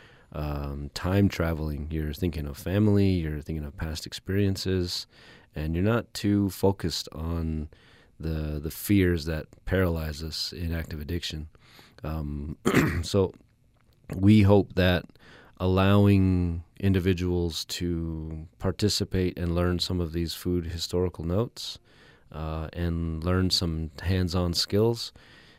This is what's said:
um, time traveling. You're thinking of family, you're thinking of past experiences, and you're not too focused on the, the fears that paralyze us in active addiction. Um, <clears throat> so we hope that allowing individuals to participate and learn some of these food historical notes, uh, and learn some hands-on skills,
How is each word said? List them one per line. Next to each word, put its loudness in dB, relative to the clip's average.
um, -6
time 2
traveling. -2
You're -4
thinking -4
of -10
family, 2
you're -2
thinking -8
of -12
past -8
experiences, -2
and -4
you're 0
not 0
too 2
focused -2
on -4
the, -4
the -6
fears 2
that -4
paralyze 0
us -8
in -6
active -6
addiction. -6
Um, -6
<clears throat> 0
so 2
we 8
hope 6
that 4
allowing 4
individuals 0
to -6
participate 0
and -2
learn 2
some -2
of -4
these -2
food -2
historical -4
notes, -4
uh, -6
and -2
learn 2
some -2
hands-on 0
skills, 0